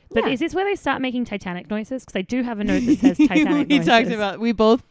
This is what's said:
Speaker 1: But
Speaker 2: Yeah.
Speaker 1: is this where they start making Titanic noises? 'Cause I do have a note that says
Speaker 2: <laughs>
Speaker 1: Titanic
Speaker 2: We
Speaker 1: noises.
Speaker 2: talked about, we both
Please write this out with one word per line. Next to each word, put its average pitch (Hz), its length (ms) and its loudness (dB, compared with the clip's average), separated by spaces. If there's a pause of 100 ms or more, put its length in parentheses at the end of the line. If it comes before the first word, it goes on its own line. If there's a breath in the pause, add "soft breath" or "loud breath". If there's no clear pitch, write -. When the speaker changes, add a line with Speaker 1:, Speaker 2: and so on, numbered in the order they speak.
(120)
Speaker 1:
But 226 120 0
Speaker 2:
Yeah. 240 80 -2
Speaker 1:
is 233 80 -4
this 320 140 -4
where 370 100 -2
they 403 100 -2
start 277 260 -4
making 247 240 -4
Titanic 180 460 -8
noises? 220 340 -6
'Cause - 120 -10
I 190 60 -2
do 254 200 -2
have 240 180 -6
a 208 40 -4
note 208 200 0
that 254 140 2
says - 200 2
Speaker 2:
<laughs> 302 100 6
Speaker 1:
Titanic 294 400 2
Speaker 2:
We 294 100 4
Speaker 1:
noises. - 80 -2
Speaker 2:
talked 254 240 4
about, 202 300 -4
we 233 120 0
both 220 380 4